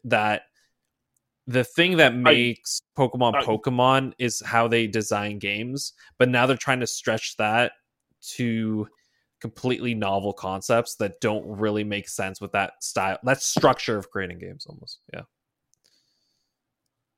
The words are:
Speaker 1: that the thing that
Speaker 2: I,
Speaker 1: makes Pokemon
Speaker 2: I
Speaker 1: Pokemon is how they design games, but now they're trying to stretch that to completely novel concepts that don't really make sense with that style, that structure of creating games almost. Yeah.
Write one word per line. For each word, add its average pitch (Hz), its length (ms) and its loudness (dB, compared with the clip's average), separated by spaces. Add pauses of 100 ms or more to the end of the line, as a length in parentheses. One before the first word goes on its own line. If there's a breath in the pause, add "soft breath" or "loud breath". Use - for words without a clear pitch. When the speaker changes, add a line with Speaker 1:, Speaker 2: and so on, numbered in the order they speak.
Speaker 1:
that 107 380 2 (1040)
the 127 160 2
thing 175 320 2
that 143 160 6
Speaker 2:
I, - 20 -6
Speaker 1:
makes 120 680 2 (160)
Pokemon 123 380 2
Speaker 2:
I 139 80 2
Speaker 1:
Pokemon 127 760 2
is 120 260 -2
how 117 220 2
they 117 180 2
design 104 540 -2
games, 107 520 -6 (260 soft breath)
but 127 100 4
now 123 180 4
they're 131 100 2
trying 127 240 -2
to 120 60 -2
stretch - 520 -4
that 110 340 2 (640)
to 110 500 -2 (540)
completely 120 540 -4
novel 98 380 -2
concepts 95 680 -2
that 101 200 -4
don't 107 240 -2 (140)
really 107 260 0
make 101 240 -6
sense 95 320 -8
with 101 120 -10
that 98 300 -2
style, 95 420 -4
that 131 180 0
structure - 560 2
of 95 140 -10
creating 90 260 -6
games 92 280 -16
almost. - 340 -20 (120)
Yeah. - 100 -16 (2000)